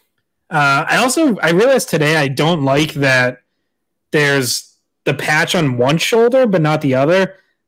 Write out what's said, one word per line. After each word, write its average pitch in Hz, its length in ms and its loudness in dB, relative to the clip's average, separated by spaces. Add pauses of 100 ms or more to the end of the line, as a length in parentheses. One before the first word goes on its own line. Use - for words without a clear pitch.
(480)
Uh, 139 400 0
I 160 100 -2
also, 254 400 0
I 160 120 -2
realized 233 380 2
today 156 280 0
I 147 120 0
don't 147 360 0
like 147 300 0
that 127 480 0 (680)
there's 143 580 -2 (340)
the 147 80 -2
patch 160 420 -2
on 143 220 -2
one 135 220 0
shoulder, 240 480 2
but 185 160 0
not 151 180 0
the 139 140 -2
other. 180 420 0 (320)